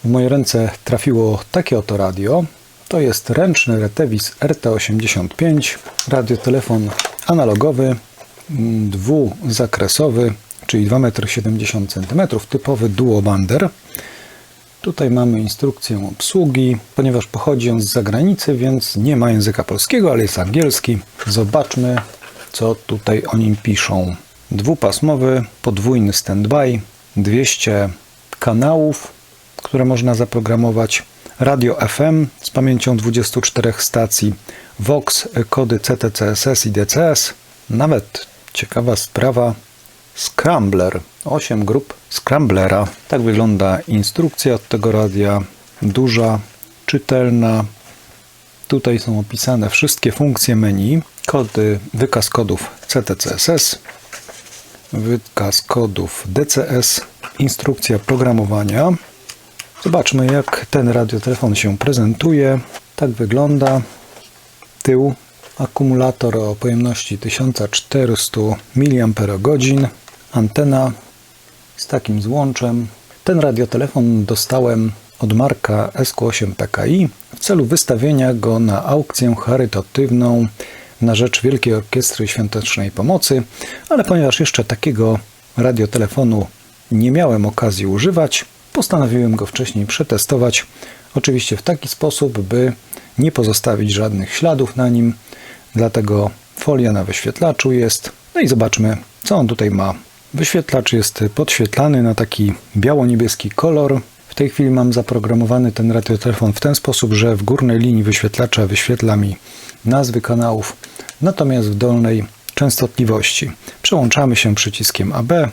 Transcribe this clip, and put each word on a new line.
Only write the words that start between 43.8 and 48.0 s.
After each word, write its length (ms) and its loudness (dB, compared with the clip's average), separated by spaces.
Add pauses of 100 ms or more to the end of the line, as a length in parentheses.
instrukcja 640 0
od 140 -6
tego 240 0
radia. 480 0 (420)
Duża, 560 2 (480)
czytelna. 800 0 (1040)